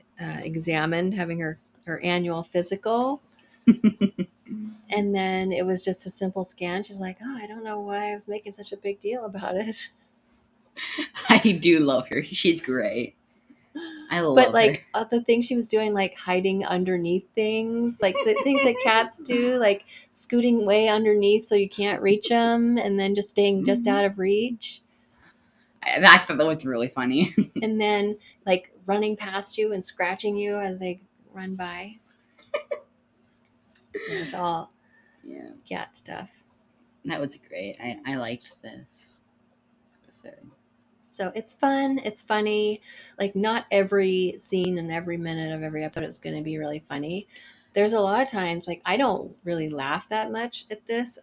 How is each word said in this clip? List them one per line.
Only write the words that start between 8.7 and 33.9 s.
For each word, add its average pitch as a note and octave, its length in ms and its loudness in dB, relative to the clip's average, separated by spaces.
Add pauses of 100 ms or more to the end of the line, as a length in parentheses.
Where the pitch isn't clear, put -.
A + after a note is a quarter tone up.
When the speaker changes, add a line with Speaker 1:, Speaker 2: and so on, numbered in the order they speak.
Speaker 1:
a G3 60 -10
big G3+ 220 -6
deal A#3 260 -6
about G3 300 -6
it." G#3+ 340 -6 (1400)
Speaker 2:
I A3 220 6 (100)
do E3 180 6
love C#3 300 2
her. C3+ 140 -4
She's E3 360 0
great. A#2 560 -4 (920)
I F3 120 2
love D3+ 140 4
Speaker 1:
But, B3+ 160 8
like, A3 420 4
Speaker 2:
her. G#3+ 80 -2
Speaker 1:
uh, - 40 -2
the A#3 160 0
things A#3 240 4
she B3+ 100 -2
was A#3 140 -2
doing, G#3+ 240 2
like, G3 240 -2
hiding F#3+ 480 0
underneath F3+ 600 0 (100)
things, A3+ 640 -2
like, F#3+ 140 2 (100)
the A3 180 4
things C#4 200 4
that A#3+ 200 4
cats A3+ 360 2
do, B3 380 0
Speaker 2:
<laughs> - 20 0
Speaker 1:
like, G3+ 260 2 (260)
scooting A#3+ 540 2
way G#3+ 240 4
underneath G#3+ 560 4
so G#3+ 100 0
you G3 140 4
can't G3+ 320 -2
reach G#3 300 2
'em, A#3 460 4
and G3+ 220 0
then G3 160 2
just G3+ 140 0
staying G3 340 2
just A#3+ 220 2
Speaker 2:
Mm-hmm. G3+ 120 4
Speaker 1:
out G3+ 80 4
of G3 140 0
reach. G#3+ 600 -2 (1040)
Speaker 2:
I, - 200 0
I F#3 220 12
thought D#3 120 -2
that - 100 4
was D#3 180 -2
really B2+ 240 -2
funny. C3 440 2 (140)
<laughs> - 140 -6
Speaker 1:
And A3 180 -2
then, G#3 380 0 (280)
like, F#3 280 0 (140)
running G#3+ 280 0
past G3+ 420 -8
you G#3+ 140 0
and F#3+ 140 -6
scratching F#3+ 500 -4
you G#3 240 -4
as F#3+ 200 -6
they F3+ 200 -8 (340)
run F#3+ 220 -10
by. F#3 440 -12 (540)
Speaker 2:
<laughs> D5 260 -6 (1120)